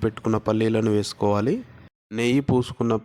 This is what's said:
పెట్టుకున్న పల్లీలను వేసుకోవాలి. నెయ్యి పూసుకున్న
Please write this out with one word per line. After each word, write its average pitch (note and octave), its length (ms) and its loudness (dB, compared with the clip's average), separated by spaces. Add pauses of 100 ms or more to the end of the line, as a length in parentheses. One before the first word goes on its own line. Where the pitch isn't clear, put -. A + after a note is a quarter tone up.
పెట్టుకున్న A2 340 0 (100)
పల్లీలను A2 480 2
వేసుకోవాలి. G#2 580 0 (640)
నెయ్యి B2 320 2
పూసుకున్న A#2+ 560 0